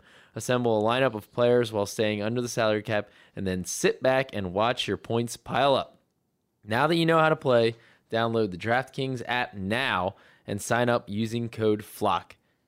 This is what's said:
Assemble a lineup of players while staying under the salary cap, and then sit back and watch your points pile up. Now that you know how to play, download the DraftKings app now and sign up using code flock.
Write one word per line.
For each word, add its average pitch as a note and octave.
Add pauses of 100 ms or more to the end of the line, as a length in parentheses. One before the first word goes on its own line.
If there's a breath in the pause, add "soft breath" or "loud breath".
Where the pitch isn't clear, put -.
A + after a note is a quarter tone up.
(360 soft breath)
Assemble A#2+
a G#2
lineup A#2+
of G2+
players A#2+
while G2+
staying G#2+
under A#2
the A#2+
salary A2
cap, G#2 (260 soft breath)
and G2+
then F#2
sit -
back C3
and F#2+
watch A2+
your G2+
points A#2
pile C3+
up. - (680)
Now A#2
that E3+
you E3
know E3
how D#3
to D#3
play, A#2 (360 soft breath)
download A2+
the F2+
DraftKings B2+
app B2
now G2+ (300 soft breath)
and G#2+
sign A#2+
up A#2+
using A2+
code G#2+
flock. - (320)